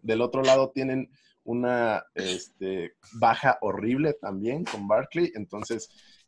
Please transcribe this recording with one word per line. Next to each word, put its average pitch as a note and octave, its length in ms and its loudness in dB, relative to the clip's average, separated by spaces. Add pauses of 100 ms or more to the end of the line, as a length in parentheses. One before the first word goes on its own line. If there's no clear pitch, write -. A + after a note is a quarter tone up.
Del A2 180 2
otro B2+ 220 0
lado C3+ 260 6
tienen C3 400 -4 (340)
una, A#2+ 680 0
este, F#2 800 -6 (200)
baja A#2+ 480 2
horrible A2 520 0
también G#2 500 -6
con G2+ 240 -8
Barkley. C#3 460 0
Entonces, G#2+ 560 -8 (380)